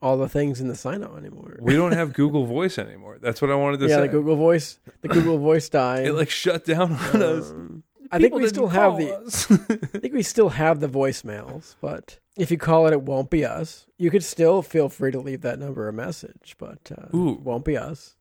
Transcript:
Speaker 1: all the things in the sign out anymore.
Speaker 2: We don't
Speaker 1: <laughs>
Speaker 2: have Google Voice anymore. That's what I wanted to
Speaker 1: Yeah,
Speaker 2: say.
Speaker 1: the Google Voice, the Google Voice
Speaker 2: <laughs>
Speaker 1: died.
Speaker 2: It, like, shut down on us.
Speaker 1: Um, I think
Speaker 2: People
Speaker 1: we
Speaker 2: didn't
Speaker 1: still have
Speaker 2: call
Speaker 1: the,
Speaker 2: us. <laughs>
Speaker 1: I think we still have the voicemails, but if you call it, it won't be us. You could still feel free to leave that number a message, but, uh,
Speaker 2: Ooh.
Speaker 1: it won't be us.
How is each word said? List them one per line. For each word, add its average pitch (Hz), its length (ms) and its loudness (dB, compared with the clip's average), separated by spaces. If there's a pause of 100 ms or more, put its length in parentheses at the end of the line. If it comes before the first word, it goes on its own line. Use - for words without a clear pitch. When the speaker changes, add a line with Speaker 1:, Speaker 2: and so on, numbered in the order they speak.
Speaker 1:
all 131 160 2
the 180 100 -2
things 143 320 -2
in 131 80 -6
the 120 80 -6
sign 175 260 -8
out - 140 -14
anymore. - 460 -18
Speaker 2:
We 120 140 2
don't 170 160 2
Speaker 1:
<laughs> - 0 -
Speaker 2:
have 160 200 0
Google 143 320 2
Voice 156 340 -2
anymore. 101 440 -12
That's 120 180 -4
what 139 100 2
I 139 40 2
wanted 139 260 0
to 139 80 2
Speaker 1:
Yeah, 151 80 4
Speaker 2:
say. 143 60 4
Speaker 1:
the 143 60 2
Google 151 280 2
Voice, 160 420 2 (220)
the 165 80 -6
Google 165 300 4
Voice 156 300 2
Speaker 2:
<laughs> - 20 -20
Speaker 1:
died. 131 380 0
Speaker 2:
It, 151 40 0
like, 151 160 -2
shut - 380 -2
down 165 260 2
on 180 300 2
us. 165 280 -2
Speaker 1:
Um, 160 340 -16 (300)
I 175 40 2
think 320 160 8
Speaker 2:
People 285 60 0
Speaker 1:
we 247 40 4
Speaker 2:
didn't 214 120 0
Speaker 1:
still 247 120 2
have 190 220 4
Speaker 2:
call 165 80 0
Speaker 1:
the, 151 220 -2
Speaker 2:
us. - 300 -4
<laughs> - 200 4 (240)
Speaker 1:
I 202 40 -8
think 254 140 -6
we 262 100 0
still 208 280 4
have 156 300 2
the 151 80 0
voicemails, 131 920 -6
but - 380 -12 (180)
if 175 140 -2
you 170 80 0
call 160 280 4
it, 156 60 4
it 143 100 2
won't 135 280 -4
be 156 140 2
us. 139 420 -8 (120)
You 170 120 0
could 175 140 2
still 165 380 2
feel 147 260 0
free 135 240 -4
to 131 80 -6
leave 135 220 -10
that 123 160 -6
number 131 300 -8
a 107 40 -6
message, - 680 -12
but, - 380 -18
uh, - 200 -8
Speaker 2:
Ooh. 170 180 0
Speaker 1:
it - 60 -10
won't 123 240 -6
be 151 120 -2
us. - 440 -12